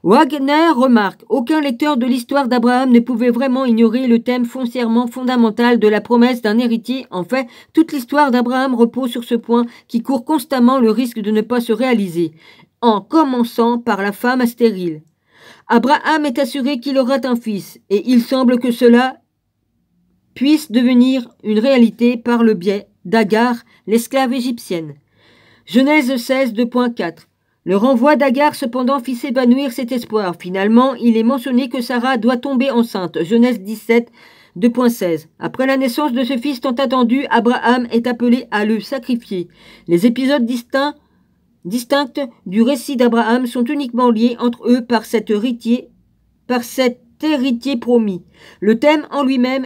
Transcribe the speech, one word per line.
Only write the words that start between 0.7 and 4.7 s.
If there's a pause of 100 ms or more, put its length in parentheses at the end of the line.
remarque : «
Aucun
lecteur
de
l'histoire
d'Abraham
ne
pouvait
vraiment
ignorer
le
thème
foncièrement